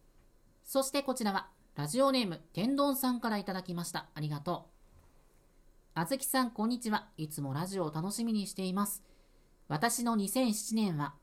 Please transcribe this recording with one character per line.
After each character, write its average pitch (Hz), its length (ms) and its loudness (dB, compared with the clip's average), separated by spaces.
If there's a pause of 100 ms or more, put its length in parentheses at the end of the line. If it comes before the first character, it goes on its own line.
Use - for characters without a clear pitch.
(640)
そ 269 180 2
し 269 80 -2
て 285 100 2
こ 269 120 -2
ち 247 100 -2
ら 208 80 2
は、 190 160 -2 (280)
ラ 147 120 -2
ジ 226 140 2
オ 269 100 6
ネ 262 120 4
ー 202 40 0
ム、 165 140 -6 (100)
天 233 240 0
丼 277 220 4
さ 262 140 2
ん 240 100 0
か 233 80 -2
ら 208 80 2
い 196 80 -4
た 190 80 -4
だ 185 100 -4
き 180 100 -6
ま 170 120 -4
し - 80 -8
た。 151 200 -6
あ - 60 -8
り 151 80 -2
が 147 140 -2
と 170 240 -2 (1300)
う。 - 40 0
あ 170 60 2
ず 269 120 0
き 262 80 -6
さ 262 180 2
ん、 233 80 -2
こ 214 140 -2
ん 226 40 2
に 247 80 -2
ち 233 140 -2
は。 - 240 0
い 156 140 -6
つ 151 120 -8
も 135 120 -2
ラ 160 140 -2
ジ 196 120 -4
オ 175 60 2
を 151 80 -4
楽 165 180 -2
し 233 140 -2
み 226 80 0
に 202 140 0
し - 60 -10
て 190 120 -4
い 185 80 -2
ま 202 120 2
す。 - 160 -8 (680)
私 233 340 0
の 233 140 2
二 196 100 2
千 247 260 2
七 214 220 -2
年 202 220 2
は 143 260 -2